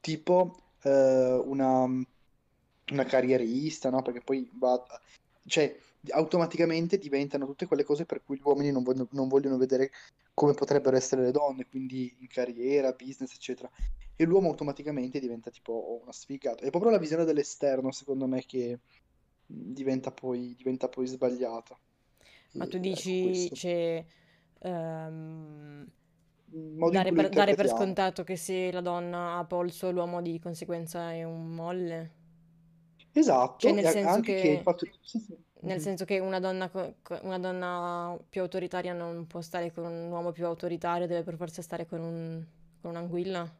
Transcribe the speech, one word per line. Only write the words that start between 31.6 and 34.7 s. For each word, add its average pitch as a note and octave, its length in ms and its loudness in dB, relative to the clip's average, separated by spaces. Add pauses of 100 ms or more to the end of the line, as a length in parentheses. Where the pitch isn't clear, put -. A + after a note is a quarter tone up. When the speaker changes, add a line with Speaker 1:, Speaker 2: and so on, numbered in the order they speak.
Speaker 1:
Esatto, A#3+ 440 6
Speaker 2:
Cioè, - 160 6
nel G3+ 140 4
Speaker 1:
e - 0 -
a-, E3 120 6
Speaker 2:
senso G3 220 4
Speaker 1:
anche A3 140 0
che F#3 140 4
il D3+ 120 4
Speaker 2:
che, - 20 -12
Speaker 1:
fatto, F3 240 0 (160)